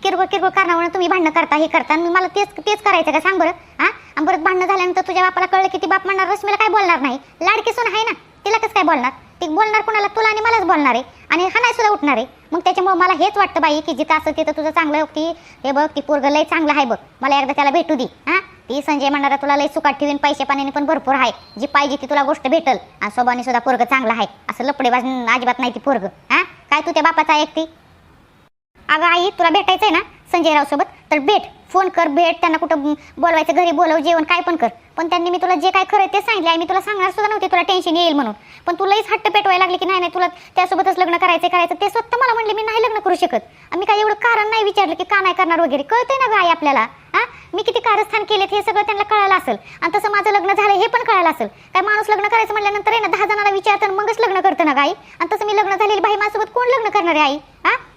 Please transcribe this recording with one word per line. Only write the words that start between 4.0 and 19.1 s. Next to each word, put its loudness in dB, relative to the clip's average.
आणि -2
परत 2
भांडणं 0
झाल्यानंतर 0
तुझ्या 0
बापाला 0
कळलं 2
की -4
ती -4
बाप 0
म्हणणार, 0
"रश्मीला -2
काय 2
बोलणार 2
नाही, -2
लाडकी 0
सून -2
आहे 0
ना, -4
तिला 0
कसं -4
काय 2
बोलणार?" 0
ती -6
बोलणार 0
कोणाला? -2
तुला 0
आणि 0
मलाच 0
बोलणार 2
आहे, -2
आणि 0
हाणाय 0
सुद्धा 2
उठणार 0
आहे. -2
मग -2
त्याच्यामुळे 0
मला 2
हेच 0
वाटतं 0
बाई 2
की -6
जिथं 0
असं -2
तिथं -2
तुझं -4
चांगलं 0
आहे, 0
की -4
हे -2
बघ, 2
ती -4
पोरगं 0
लय 2
चांगलं 0
आहे 2
बघ, -2
मला 2
एकदा -2
त्याला 2
भेटू 0
दे, -2
हा? -4
ती -8
संजय 0
म्हणणारा 0